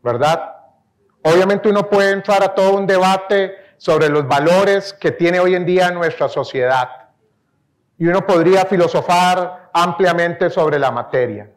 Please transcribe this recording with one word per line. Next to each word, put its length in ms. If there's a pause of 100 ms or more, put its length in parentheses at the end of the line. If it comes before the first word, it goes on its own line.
¿verdad? 540 (640)
Obviamente 460
uno 200
puede 240
entrar 300
a 120
todo 220
un 100
debate 680 (220)
sobre 320
los 180
valores 680
que 180
tiene 300
hoy 140
en 100
día 260
nuestra 380
sociedad 600 (1080)
y 100
uno 200
podría 400
filosofar 1040
ampliamente 760
sobre 280
la 120
materia. 680